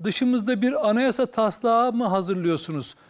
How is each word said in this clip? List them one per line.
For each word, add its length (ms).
dışımızda 580
bir 260
anayasa 380
taslağı 680
mı 120
hazırlıyorsunuz? 920